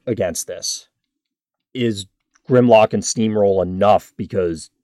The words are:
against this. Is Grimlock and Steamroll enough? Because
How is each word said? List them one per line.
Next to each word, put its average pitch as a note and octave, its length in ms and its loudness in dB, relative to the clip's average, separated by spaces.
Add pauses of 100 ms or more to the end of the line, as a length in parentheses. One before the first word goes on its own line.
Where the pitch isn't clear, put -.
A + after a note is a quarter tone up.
against G2 400 -6
this. - 420 -12 (840)
Is A2+ 320 -4 (420)
Grimlock A#2+ 460 4
and G#2 80 -2
Steamroll G#2 600 0
enough? F#2 540 0
Because F2+ 540 -6 (140)